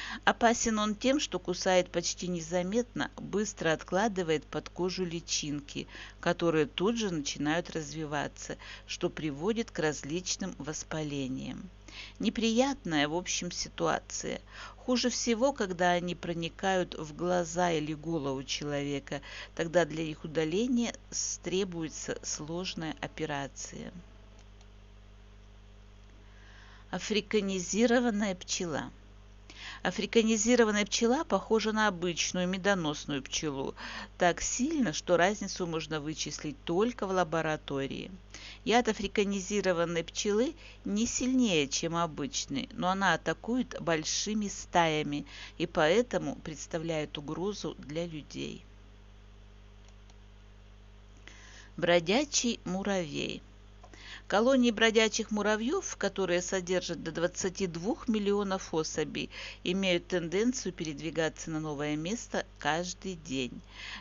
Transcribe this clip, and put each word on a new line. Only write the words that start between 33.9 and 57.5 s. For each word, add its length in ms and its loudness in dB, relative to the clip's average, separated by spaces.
так 240 4
сильно, 500 0
что 240 2
разницу 500 0
можно 340 -4
вычислить 640 -6
только 420 0
в 60 -2
лаборатории. 1000 0
Яд 240 6
африканизированной 1160 0
пчелы 500 0
не 220 2
сильнее, 600 4
чем 300 -2
обычный, 760 -2
но 160 0
она 260 4
атакует 640 -2
большими 680 0
стаями 760 0
и 100 0
поэтому 720 2
представляет 800 -4
угрозу 600 -6
для 280 -6
людей. 560 -10
Бродячий 880 2
муравей. 760 -2
Колонии 440 6
бродячих 640 4
муравьев, 640 0
которые 440 2
содержат 640 0
до 80 -4
двадцати 560 0